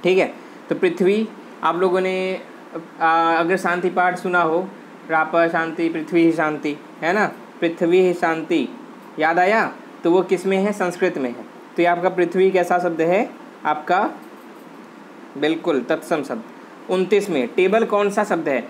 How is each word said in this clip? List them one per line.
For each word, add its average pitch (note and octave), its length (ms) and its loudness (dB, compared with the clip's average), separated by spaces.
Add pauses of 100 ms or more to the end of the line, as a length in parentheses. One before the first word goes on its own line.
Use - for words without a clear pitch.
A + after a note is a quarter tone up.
ठीक F3+ 140 4
है, D#3 140 2 (380)
तो D#3+ 60 -2
पृथ्वी G3 520 0 (360)
आप E3 120 0
लोगों F#3 260 0
ने, F#3 400 -4 (600)
आ, E3 320 2
अगर E3+ 240 2
शांति F3+ 320 -2
पाठ F3+ 280 0
सुना F3+ 240 0
हो, E3+ 260 0 (420)
राप D#3+ 260 0 (160)
शांति E3 380 -2
पृथ्वी E3 340 0
ही E3 80 6
शांति, D3+ 440 -2 (260)
है D#3+ 120 0
ना, G#3 120 2 (360)
पृथ्वी E3+ 400 2
ही F3+ 120 4
शांति, D#3+ 540 -2 (520)
याद E3 200 2
आया? G3 260 4 (380)
तो E3+ 80 4
वो F#3 120 6
किस F3+ 220 0
में F#3+ 120 2
है? G3+ 160 0
संस्कृत F3+ 440 -2
में C3 120 -2
है। A#2+ 140 -12 (340)
तो F3 40 2
ये E3+ 40 4
आपका F3 240 2
पृथ्वी F3+ 420 2
कैसा F3+ 280 2
शब्द E3+ 220 -2
है? F#3 280 2 (360)
आपका D#3 340 0 (1400)
बिल्कुल D#3 440 0
तत्सम D#3 420 -2
शब्द। - 680 -12
उनतीस F#3+ 380 0
में C3+ 180 0
टेबल G#3 380 2
कौन G#3 240 0
सा G#3 140 0
शब्द E3+ 260 -2
है? B2+ 200 -2